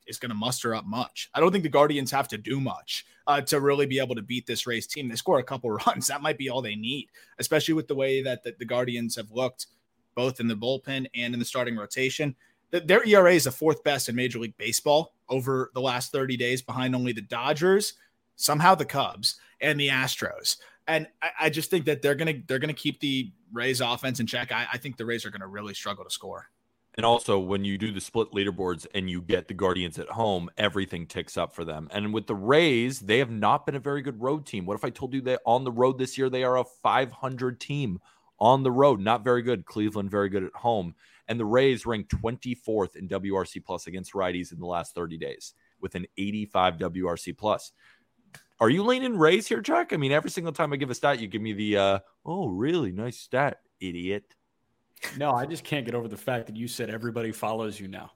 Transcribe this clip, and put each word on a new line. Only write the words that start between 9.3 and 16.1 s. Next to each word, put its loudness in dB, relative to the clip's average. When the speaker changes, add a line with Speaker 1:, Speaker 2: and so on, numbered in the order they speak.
Speaker 1:
looked -4
both 0
in 2
the 0
bullpen -2
and -2
in -4
the -2
starting -2
rotation. -2
The, 0
their 6
E 6
R 10
A 10
is 6
the 0
fourth 0
best 0
in -2
Major -2
League -8
Baseball 2
over 0
the -4
last -2